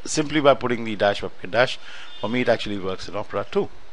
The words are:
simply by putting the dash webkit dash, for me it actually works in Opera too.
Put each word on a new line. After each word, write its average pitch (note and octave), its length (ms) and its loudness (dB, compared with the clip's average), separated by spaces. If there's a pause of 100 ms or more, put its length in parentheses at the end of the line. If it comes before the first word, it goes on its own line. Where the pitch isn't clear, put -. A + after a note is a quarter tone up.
simply D3+ 360 0
by C#3 140 8
putting A#2+ 300 -2
the A2 120 -2
dash G2+ 240 4
webkit - 300 -6
dash, A#2 280 4 (420)
for - 80 -2
me B2 120 0
it A#2+ 80 2
actually G#2 300 2
works F#2 300 -4
in E2+ 80 -6
Opera G#2 340 -4
too. G3 180 0 (240)